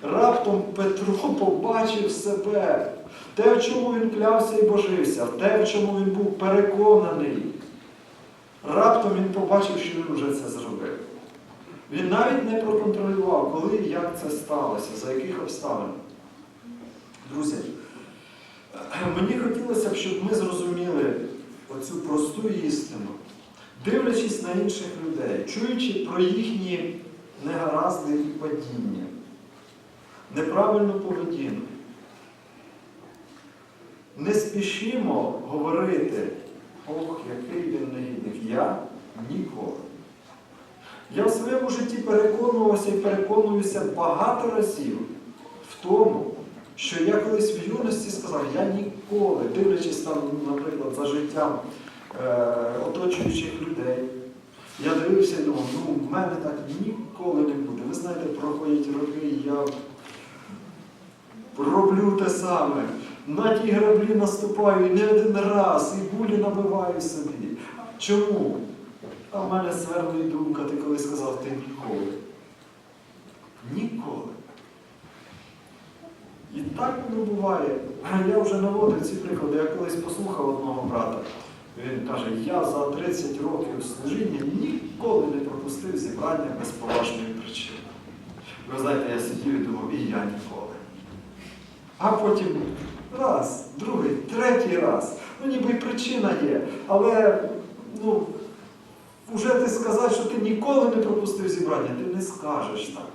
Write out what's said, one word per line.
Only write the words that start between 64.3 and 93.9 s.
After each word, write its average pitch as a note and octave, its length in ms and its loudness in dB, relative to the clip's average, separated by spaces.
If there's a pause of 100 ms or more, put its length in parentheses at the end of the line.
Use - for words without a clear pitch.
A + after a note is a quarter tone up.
і F#3 40 4
не G#3 180 6
один G#3+ 300 6
раз, G3 600 4
і F#3+ 180 -4
булі G#3 220 2
набиваю F#3+ 640 2
собі. D#3 460 -6 (500)
Чому? G3+ 600 2 (720)
А G3+ 80 -4
в F#3+ 140 -2
мене F3+ 200 0
сверлить E3 580 -2
думка, D3+ 320 -2
ти C#3+ 140 -2
коли C#3+ 220 0
сказав, C3+ 440 -4
"Ти C3+ 60 -6
ніколи". G3 580 -6 (1700)
Ніколи. - 520 -6 (2250)
І D4+ 60 -6
так B3+ 380 -2 (100)
воно A3 160 -2
буває. F#3+ 540 0 (500)
Я G#3 100 6
вже G3 220 2
наводив G3+ 400 2
ці - 140 -4
приклади, - 420 -2
я D#3 60 2
колись E3+ 320 -2
послухав E3+ 540 -4
одного C3+ 320 -4
брата. A#2 360 -2 (680)
Він B2+ 220 -6
каже, A#2 180 -4 (200)
"Я D#3+ 200 2
за C#3+ 240 0
тридцять D3 520 -2
років - 440 -2 (160)
служіння F#3+ 400 -2 (200)
ніколи - 640 0
не C#3+ 160 -2
пропустив - 560 -6
зібрання - 500 -2 (120)
без - 100 -6
поважної A#2 640 -2 (100)
причини". - 340 -10 (960)
Ви C3+ 80 -4
знаєте, C#3 320 0
я A#2 60 -2
сидів - 340 -2
і - 120 0
думав, - 280 -4
"І - 40 -4
я G#2 280 -2
ніколи". - 480 -8 (1200)
А G#3 140 2
потім G#3 360 4 (720)
раз, - 460 0 (120)
другий, E3+ 380 0